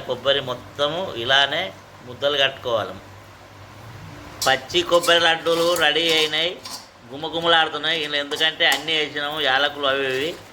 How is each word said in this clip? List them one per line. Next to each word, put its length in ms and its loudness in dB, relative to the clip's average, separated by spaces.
కొబ్బరి 420 0
మొత్తము 480 -4
ఇలానే 380 2
ముద్దలు 340 -2
కట్టుకోవాలి. 520 -2
పచ్చి 340 2
కొబ్బరి 380 6
లడ్డూలు 400 2
రెడీ 200 2
అయినాయి, 340 0
గుమగుమలాడుతున్నాయి. 920 2
ఇలా 200 -2
ఎందుకంటే 500 0
అన్నీ 240 -2
వేసినాము, 400 -4
యాలకులు 420 0
అవి 120 0
ఇవి, 120 -2